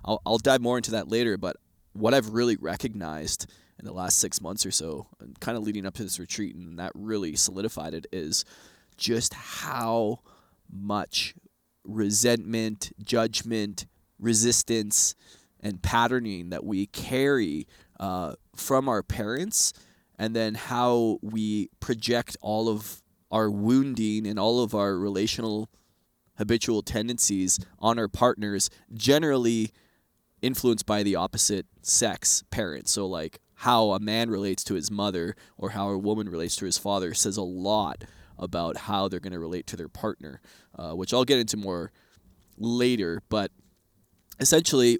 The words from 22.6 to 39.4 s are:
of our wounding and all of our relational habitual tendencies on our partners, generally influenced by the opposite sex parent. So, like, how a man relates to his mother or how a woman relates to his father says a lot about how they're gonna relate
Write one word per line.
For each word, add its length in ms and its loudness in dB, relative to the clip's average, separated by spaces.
of 340 -4
our 200 2
wounding 760 2
and 120 -4
all 220 4
of 140 0
our 220 2
relational 720 -2
habitual 460 2
tendencies 760 0
on 200 2
our 100 0
partners, 640 2
generally 800 4
influenced 460 2
by 160 2
the 140 4
opposite 500 0
sex 720 2
parent. 380 -4
So, 180 0
like, 340 -6
how 360 4
a 80 0
man 280 0
relates 360 0
to 100 -2
his 160 -2
mother 460 -2
or 140 -6
how 200 -4
a 80 -2
woman 300 0
relates 280 -4
to 80 -6
his 140 -2
father 360 -2
says 220 0
a 60 -4
lot 600 -2
about 400 -4
how 300 -2
they're 140 -4
gonna 180 -10
relate 300 -6